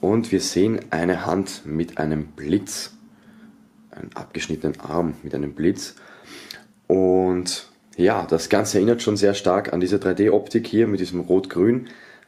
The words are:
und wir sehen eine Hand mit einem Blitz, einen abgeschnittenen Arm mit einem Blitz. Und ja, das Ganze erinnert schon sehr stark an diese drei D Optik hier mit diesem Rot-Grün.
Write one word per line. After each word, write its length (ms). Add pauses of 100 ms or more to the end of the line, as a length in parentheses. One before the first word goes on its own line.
und 320
wir 80
sehen 400 (100)
eine 360
Hand 380
mit 340
einem 280
Blitz, 640 (1000)
einen 220
abgeschnittenen 680
Arm 420
mit 100
einem 220
Blitz. 400 (920)
Und 800 (280)
ja, 300
das 220
Ganze 300
erinnert 220
schon 160
sehr 180
stark 380
an 60
diese 220
drei 140
D 160
Optik 360
hier 220
mit 100
diesem 220
Rot-Grün. 680 (400)